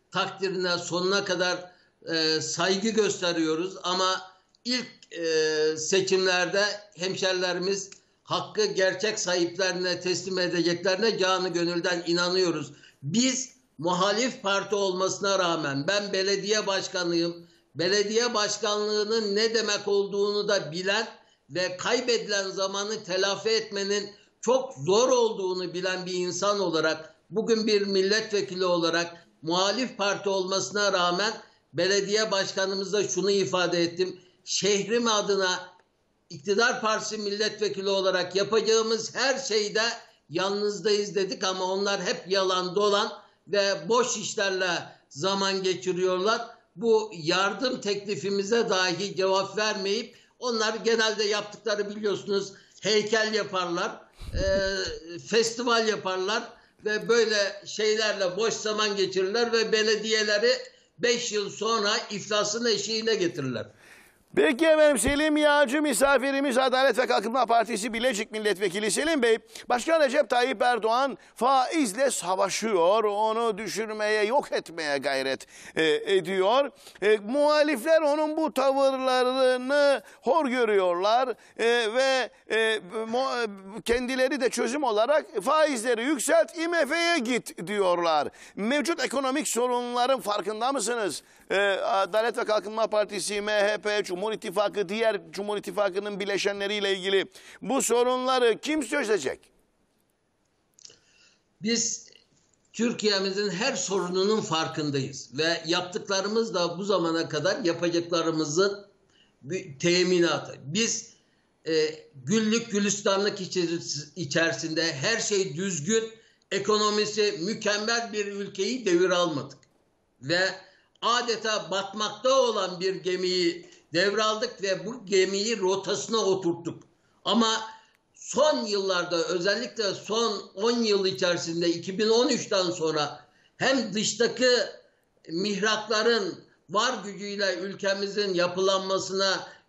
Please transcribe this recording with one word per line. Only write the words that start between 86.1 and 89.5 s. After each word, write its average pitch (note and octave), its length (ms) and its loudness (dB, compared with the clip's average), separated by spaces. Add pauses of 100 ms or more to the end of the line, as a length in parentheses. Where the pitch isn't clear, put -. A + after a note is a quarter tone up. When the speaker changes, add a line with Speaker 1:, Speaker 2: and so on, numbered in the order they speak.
Speaker 2:
I E4 100 -2
M E4+ 180 2
F'ye E4+ 340 2
git A3 480 -4
diyorlar. F3 600 2 (280)
Mevcut C#4 480 0
ekonomik C4 440 -2
sorunların B3 720 0